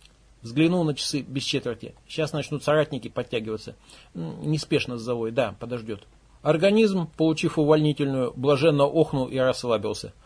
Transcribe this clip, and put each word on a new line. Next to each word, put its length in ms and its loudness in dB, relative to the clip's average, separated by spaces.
Взглянул 420 2
на 100 0
часы 280 -6
без 200 -6
четверти. 520 -6
Сейчас 260 -4
начнут 300 -6
соратники 460 0
подтягиваться. 680 -6
М, 360 -8
неспешно 480 -2
с 40 -10
зовой, 300 -4
да, 260 0
подождёт. 480 -10
Организм, 760 2
получив 420 0
увольнительную, 760 2
блаженно 480 4
охнул 420 2
и 100 -8
расслабился. 760 -2